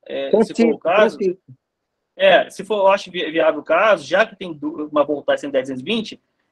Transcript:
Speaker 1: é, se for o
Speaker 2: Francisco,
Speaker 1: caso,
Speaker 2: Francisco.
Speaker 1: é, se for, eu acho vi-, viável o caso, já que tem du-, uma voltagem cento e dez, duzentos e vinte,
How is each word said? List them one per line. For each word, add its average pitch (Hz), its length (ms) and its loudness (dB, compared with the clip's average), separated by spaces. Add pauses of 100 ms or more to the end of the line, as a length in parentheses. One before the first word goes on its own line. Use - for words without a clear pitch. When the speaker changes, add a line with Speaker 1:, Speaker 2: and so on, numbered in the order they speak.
Speaker 1:
é, 139 220 -6
se - 20 -10
for 202 80 4
o 220 60 2
Speaker 2:
Francisco, 226 340 0
Speaker 1:
caso, 208 380 2
Speaker 2:
Francisco. 185 240 -2 (720)
Speaker 1:
é, 180 340 4
se - 140 -12
for, 208 140 -2
eu 196 100 4
acho 196 240 2
vi-, 170 200 -6
viável 156 280 2
o - 60 -12
caso, 170 400 2
já 180 200 2
que - 120 -8
tem 180 160 -12
du-, 147 360 -10
uma 147 140 2
voltagem 139 380 -2
cento 147 80 -10
e - 20 -10
dez, 131 160 0
duzentos 131 140 -10
e 131 40 -14
vinte, 214 360 -6 (300)